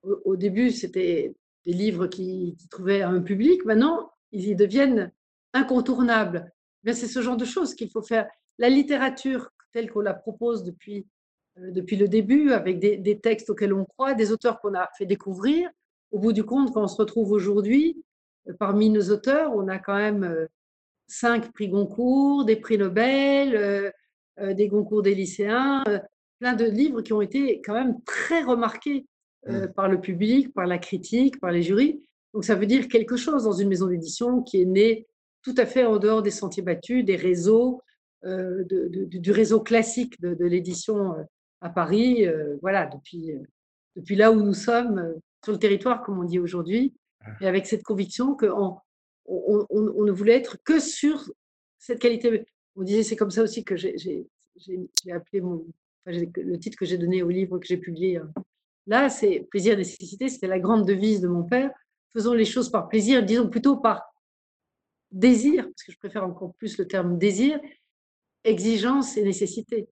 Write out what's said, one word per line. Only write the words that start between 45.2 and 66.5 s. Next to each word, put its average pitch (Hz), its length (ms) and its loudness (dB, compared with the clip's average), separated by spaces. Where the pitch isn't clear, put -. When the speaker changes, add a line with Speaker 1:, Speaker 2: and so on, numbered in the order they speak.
Speaker 1:
sur 214 120 -4
le 208 40 -6
territoire, 214 440 0
comme 196 160 -6
on 175 60 -4
dit 175 140 -2
aujourd'hui, 180 540 -2
Speaker 2:
Ah. 107 80 -18
Speaker 1:
et 190 80 -2
avec 190 180 0
cette - 160 -2
conviction 214 540 -2
qu'on 202 400 0
on, 208 460 0
on, 214 260 0
on 208 80 2
ne 208 80 2
voulait 202 240 4
être - 280 -4
que 320 160 2
sur - 500 -2
cette 233 200 -8
qualité. 233 460 2
On 190 60 -6
disait, 208 220 2
c'est 220 120 -4
comme 208 140 0
ça 202 120 0
aussi 220 220 -2
que 196 120 -4
j'ai, 160 200 -6
j'ai, 165 300 -8
j'ai, 185 220 -10
j'ai 180 100 -14
appelé 175 280 -8
mon, 175 240 -6
enfin, 175 140 -8
j'ai, 170 180 -6
le 180 220 -6
titre 214 200 -12
que 190 60 -6
j'ai 180 140 -4
donné 180 240 0
au 175 80 -2
livre 185 280 -4
que 180 80 -12
j'ai 180 120 -4
publié, 175 400 -4
euh, 160 60 -10
là, 254 220 2
c'est 202 420 0
Plaisir 208 240 2
et - 20 0
nécessité, 196 520 -6
c'était 262 200 -8
la 185 100 -2
grande 202 280 2
devise 202 340 2
de 180 80 0
mon 175 160 0
père. 254 260 0
Faisons 226 220 0
les 220 100 4
choses 220 260 -2
par 180 180 -2
plaisir, 220 360 4
disons 220 240 2
plutôt 269 280 2
par - 360 -2
désir, 247 520 4
parce - 200 -18
que - 80 -20
je - 60 -20
préfère 196 260 -8
encore 180 300 -10